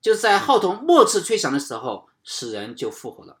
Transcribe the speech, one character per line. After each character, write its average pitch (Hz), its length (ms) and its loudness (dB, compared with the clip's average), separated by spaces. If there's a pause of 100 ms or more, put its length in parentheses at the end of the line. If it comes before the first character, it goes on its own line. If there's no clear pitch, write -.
就 220 140 2
在 208 240 2
号 247 200 2
筒 202 240 -2
末 320 220 6
次 - 180 0
吹 226 160 -2
响 135 140 -2
的 139 80 -2
时 131 140 -12
候， 110 340 -10 (160)
死 - 280 -10
人 107 220 -12
就 110 160 -8
复 - 200 -16
活 - 140 -20
了。 - 160 -20